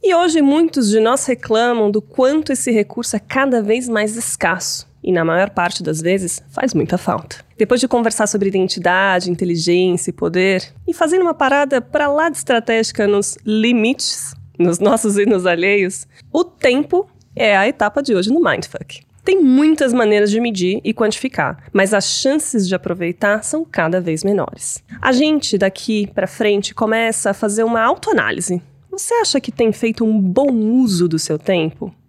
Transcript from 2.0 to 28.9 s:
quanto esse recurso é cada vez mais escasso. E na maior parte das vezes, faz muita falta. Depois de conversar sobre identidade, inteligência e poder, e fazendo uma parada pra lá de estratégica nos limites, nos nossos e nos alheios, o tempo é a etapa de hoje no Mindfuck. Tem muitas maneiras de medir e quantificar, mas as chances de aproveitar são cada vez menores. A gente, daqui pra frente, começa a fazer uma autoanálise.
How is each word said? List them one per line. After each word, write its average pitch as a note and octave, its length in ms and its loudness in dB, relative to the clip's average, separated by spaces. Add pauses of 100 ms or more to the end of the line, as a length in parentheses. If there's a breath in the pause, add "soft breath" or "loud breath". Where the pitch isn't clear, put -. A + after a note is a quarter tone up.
quanto C#4+ 480 0
esse B3+ 200 -2
recurso A3 440 -2
é G#3+ 40 -2
cada B3+ 440 0
vez A#3+ 260 -2
mais G#3+ 260 -2
escasso. - 720 -4 (160)
E F#3 80 -2
na E3+ 140 2
maior F3 240 0
parte F3 320 -4
das D#3 180 -4
vezes, F3+ 520 -2
faz B3+ 240 -2
muita D#3+ 240 0
falta. - 380 -6 (200)
Depois A#3+ 240 2
de C4+ 60 -2
conversar A3 400 0
sobre G3 220 -2
identidade, F#3 840 0
inteligência F3 800 0
e - 20 -8
poder, F#3 580 -2 (160)
e E4+ 60 -2
fazendo F4 300 2
uma E4+ 100 0
parada C#4 480 0
pra D4 260 -2
lá D4+ 220 0
de D4 80 -8
estratégica A3+ 680 0
nos G3+ 360 0
limites, A3 920 0 (240)
nos F3 180 2
nossos G#3 400 2
e G3+ 80 4
nos F#3+ 220 2
alheios, F#3 580 0 (260 soft breath)
o E4+ 120 0
tempo D4+ 640 0 (280)
é G#3 220 2
a G3 100 4
etapa C4+ 360 -2
de C4+ 100 0
hoje G3 180 0
no D4+ 120 2
Mindfuck. - 580 -4 (240)
Tem F#4+ 160 2
muitas C#4 520 4
maneiras G#3+ 360 4
de G#3+ 120 0
medir G3+ 420 -2
e A3 100 -2
quantificar, G#3+ 800 -4
mas G3 220 2
as G3 120 0
chances C4+ 640 -2
de F#3 80 -2
aproveitar F3+ 680 -2
são D#4+ 200 -4
cada F3+ 380 -2
vez D#3+ 200 -4
menores. - 640 -4 (180 loud breath)
A C4 120 2
gente, D4 440 0
daqui G3 560 -2
pra F#3+ 140 -2
frente, G#3 480 -2
começa A3+ 540 -2
a G3+ 40 -2
fazer G#3+ 300 -2
uma A3+ 180 0
autoanálise. F3+ 800 -2 (300)